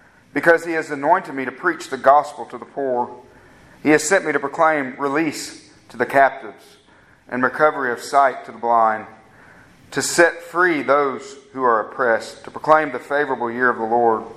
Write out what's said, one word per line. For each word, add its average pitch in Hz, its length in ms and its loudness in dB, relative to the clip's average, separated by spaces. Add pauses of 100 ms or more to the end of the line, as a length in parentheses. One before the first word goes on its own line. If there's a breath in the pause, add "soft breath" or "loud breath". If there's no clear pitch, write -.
(320 soft breath)
because 165 320 2
he 170 100 -6
has 156 180 -4
anointed 151 420 0
me 135 100 -6
to 123 80 -8
preach 165 380 -6
the 131 80 -6
gospel 135 480 4
to - 140 -16
the - 60 -16
poor. 123 440 -4 (720 soft breath)
He - 80 0
has 151 180 2
sent 190 200 0
me 151 40 -4
to 143 80 -2
proclaim 139 600 -2
release 143 720 -6 (180)
to - 80 -20
the 120 80 0
captives 131 720 0 (500 soft breath)
and 127 160 -6
recovery 139 480 0
of 113 80 -6
sight 139 460 0
to 120 60 -18
the 110 80 -18
blind, 110 480 0 (840 soft breath)
to 135 140 -4
set - 400 2
free 165 400 0
those 135 540 0 (160)
who 131 100 -8
are 117 160 4
oppressed, 113 640 -2
to - 80 -16
proclaim 151 400 2
the 123 80 -6
favorable 135 500 -2
year 123 200 2
of 117 80 0
the 113 60 -4
Lord.' 113 420 2 (120)